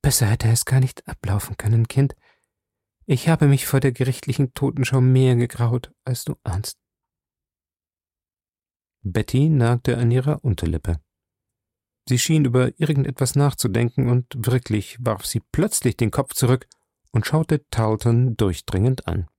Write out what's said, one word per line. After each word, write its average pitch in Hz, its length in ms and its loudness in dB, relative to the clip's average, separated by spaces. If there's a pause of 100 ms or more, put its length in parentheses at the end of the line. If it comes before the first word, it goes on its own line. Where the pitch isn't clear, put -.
„Besser 131 240 2
hätte 113 200 0
es 113 180 2
gar 131 140 2
nicht - 300 -2
ablaufen - 480 -6
können, 113 320 2
Kind. 139 260 0 (960)
Ich 135 200 0
habe 156 180 4
mich 139 180 2
vor 135 140 0
der 131 100 2
gerichtlichen 127 600 -2
Totenschau 135 480 -2
mehr 127 340 4
gegraut, 120 580 -2 (120)
als 127 200 -6
du - 200 -6
ahnst.“ 95 340 -6 (2250)
Betty 110 460 0
nagte 123 480 2
an 120 140 2
ihrer 127 340 0
Unterlippe. 82 560 -2 (1040)
Sie 127 120 0
schien 156 260 2
über 127 340 0
irgendetwas 139 560 -2
nachzudenken, 123 760 0
und 123 160 2 (100)
wirklich 117 640 -2
warf 110 240 -4
sie - 160 -4
plötzlich - 560 -2
den 113 140 0
Kopf - 240 -4
zurück 127 340 0 (420)
und 107 160 -2
schaute 156 440 0
Tarleton 117 680 0
durchdringend 101 720 -2
an. 85 180 -4 (120)